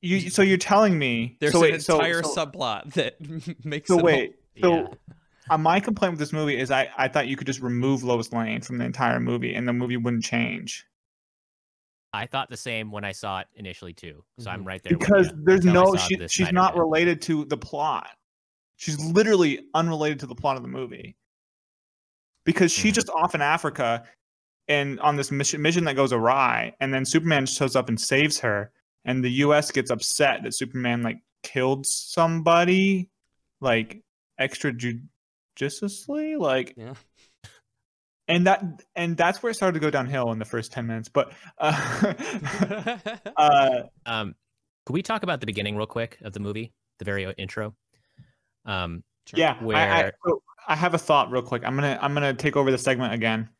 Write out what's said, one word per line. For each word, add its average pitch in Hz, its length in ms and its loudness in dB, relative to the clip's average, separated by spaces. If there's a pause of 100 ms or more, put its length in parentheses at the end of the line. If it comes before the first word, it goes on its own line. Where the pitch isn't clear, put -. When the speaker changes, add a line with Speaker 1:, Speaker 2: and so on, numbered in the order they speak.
Speaker 1:
You, 180 300 -2
so 202 120 2
you're 190 160 6
telling 202 400 4
me 120 420 -2
Speaker 2:
There's 147 120 2
Speaker 1:
so 165 120 6
Speaker 2:
an 147 80 6
Speaker 1:
wait, 160 100 -4
so, 165 140 2
Speaker 2:
entire 165 260 0
Speaker 1:
so 151 120 -4 (120)
Speaker 2:
subplot 135 480 -6
that 139 260 -2
<laughs> 160 440 -12
makes 147 240 -8
Speaker 1:
so 185 80 6
Speaker 2:
them 170 40 6
all 170 60 4
Speaker 1:
wait, 139 300 2 (240)
so 180 140 6
Speaker 3:
Yeah. 160 120 0 (640)
Speaker 1:
uh, 160 80 4
my 165 220 4
complaint 202 320 0
with 156 80 -6
this 147 120 -4
movie 147 260 -2
is 131 120 -2
I, 135 260 2
I 135 120 0
thought 139 180 0
you 131 100 -2
could - 120 -8
just 131 120 -4
remove 123 440 0
Lois 120 280 0
Lane 113 280 -2
from 123 180 -10
the 120 60 -4
entire 123 360 0
movie, 120 340 -2
and 123 140 -4
the 120 40 0
movie 123 240 -2
wouldn't 117 280 -2
change. 117 600 -4 (1300)
Speaker 3:
I 107 140 -6
thought 135 220 -6
the 120 80 -14
same 110 340 -6
when 104 140 -10
I 98 80 -6
saw 95 280 -8
it - 160 -16
initially 92 360 -14
too. 80 320 -18 (140)
So 110 120 -12
I'm 90 100 -8
Speaker 2:
Mm-hmm. 95 80 -12
Speaker 3:
right 95 140 -10
there 165 140 0
with 165 100 -6
Speaker 1:
Because 196 200 6
Speaker 3:
ya - 60 -10 (120)
Speaker 1:
there's 185 220 6
Speaker 3:
until 180 40 8 (120)
I - 20 8
Speaker 1:
no, 190 100 6
Speaker 3:
saw 185 120 0
Speaker 1:
she, 185 100 0
Speaker 3:
the 175 120 -8
Speaker 1:
she's 180 180 0
Speaker 3:
Snyder 175 80 0
Speaker 1:
not 185 200 4
Speaker 3:
Cut. 175 60 2
Speaker 1:
related 165 420 2
to 156 220 -2
the 143 140 -4
plot. 147 500 -6 (680)
She's 151 280 -6
literally 180 680 4
unrelated 156 460 0
to 143 60 -10
the 123 80 -12
plot 135 220 -2
of 123 60 -12
the 123 80 -12
movie. 127 460 -12 (1300)
Because 165 280 4
she's 214 200 2
Speaker 3:
Mm-hmm. - 20 0
Speaker 1:
just 226 160 0
off 170 240 0
in 151 80 0
Africa 139 640 0 (640)
and 143 320 0
on 147 160 2
this 139 160 -2
mission, 139 280 -2
mission 165 240 2
that 143 120 -2
goes 135 160 4
awry, 120 680 2
and 135 140 -2
then 131 100 0
Superman 160 420 2
shows 131 300 -2
up 127 140 2
and 113 100 -2
saves 143 400 2
her, 104 300 -2 (340)
and 127 200 -2
the 123 60 0
U 143 240 4
S 147 160 2
gets 127 200 -2
upset 131 520 0
that 113 120 -6
Superman, 123 480 -4
like, 117 160 -4 (240)
killed 135 440 0
somebody, 175 1200 2 (540)
like, 113 400 0 (380)
extrajudiciously, 143 2000 -6
like 131 400 0
Speaker 2:
Yeah. 120 180 -14 (1300)
Speaker 1:
and 175 180 4
that, 190 160 4 (320)
and 170 220 -4
that's 175 260 2
where 233 80 -2
it 226 40 -6
started 185 200 0
to 156 60 -2
go 151 100 0
downhill 131 420 -2
in 110 60 -4
the 110 60 -6
first 113 260 -8
ten 117 160 -8
minutes. 113 220 -8
But, - 240 0 (240)
uh, 151 560 0
<laughs> 214 1120 -6
Speaker 2:
<laughs> - 120 -8
Speaker 1:
uh, 139 460 6 (220)
Speaker 3:
Um, 110 300 -6 (500)
could - 80 -8
we 175 100 -2
talk 220 200 -4
about 160 180 -2
the - 60 -8
beginning 104 300 -4
real 107 100 -2
quick 117 340 -8
of 101 140 -14
the 104 60 -10
movie, 104 320 -8 (260)
the 98 80 -10
very 98 200 -4
o-, 95 60 -8
intro? 104 420 -8 (920)
Um, 90 360 -6 (240)
Speaker 1:
Sure. 165 140 -6
Yeah, 156 200 2
I, - 20 -8
I, - 20 -8
Speaker 3:
where 156 480 2 (140)
Speaker 1:
so 165 160 0 (260)
I 170 60 2
have 170 200 2
a 165 40 2
thought 143 320 2
real 123 120 0
quick. 123 200 -4
I'm 131 120 -4
gonna, 139 260 0
I'm 143 140 -2
gonna 143 180 0
take 143 240 -2
over 135 140 4
the 131 80 2
segment 123 340 0
again. 113 360 -2 (120)